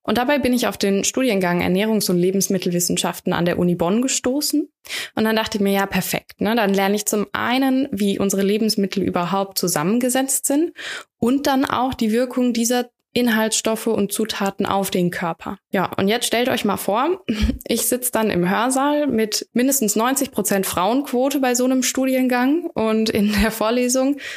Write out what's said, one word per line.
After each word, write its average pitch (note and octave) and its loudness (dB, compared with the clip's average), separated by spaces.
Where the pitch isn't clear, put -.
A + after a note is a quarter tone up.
Und A3 0
dabei C4+ 2
bin B3 0
ich A#3+ 0
auf G3+ -6
den G3 2
Studiengang F#3+ 0
Ernährungs- G3 0
und F3+ 2
Lebensmittelwissenschaften F3+ 0
an E3+ 0
der F3 0
Uni F3+ 2
Bonn F3 2
gestoßen. D4 -2
Und A3 2
dann A3 2
dachte A3 -2
ich G3+ 0
mir, G3 2
ja, G3 2
perfekt, - -4
ne? G3+ 0
Dann G#3 2
lerne G3 2
ich G#3 -4
zum G#3 -2
einen, C4 0
wie G3 0
unsere G3 0
Lebensmittel G3+ 0
überhaupt F#3 -2
zusammengesetzt A#3+ 0
sind D#4 2
und C#4 2
dann C4+ 2
auch B3 0
die A3 0
Wirkung B3 0
dieser A#3+ 0
Inhaltsstoffe A3 0
und G#3 0
Zutaten G3+ -2
auf G3 -2
den F3 0
Körper. F3 -8
Ja, F3+ -2
und G3 0
jetzt A#3+ -2
stellt A#3+ 0
euch B3 -2
mal G3 0
vor, C4 -2
<laughs> - -2
ich A3+ -2
sitz B3 -2
dann A3 0
im F3 0
Hörsaal C4 0
mit A3 -2
mindestens B3 0
neunzig B3+ 0
Prozent G3 -2
Frauenquote B3+ 0
bei B3 2
so B3 2
einem C4 2
Studiengang C4 2
und A3 0
in G#3 2
der G#3 2
Vorlesung B3 0